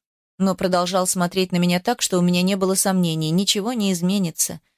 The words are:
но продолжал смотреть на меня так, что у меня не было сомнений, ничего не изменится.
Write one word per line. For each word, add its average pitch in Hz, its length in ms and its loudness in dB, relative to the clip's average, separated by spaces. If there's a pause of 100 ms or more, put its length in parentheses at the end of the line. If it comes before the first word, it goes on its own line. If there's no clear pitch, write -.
(380)
но 185 180 0
продолжал 180 500 0
смотреть 185 460 -2
на 180 40 0
меня 175 220 2
так, 240 240 -2
что - 160 0
у 175 40 4
меня 180 200 4
не 196 140 2
было 190 180 0
сомнений, 175 560 0
ничего 196 420 0
не 202 200 0
изменится. 175 680 -2 (180)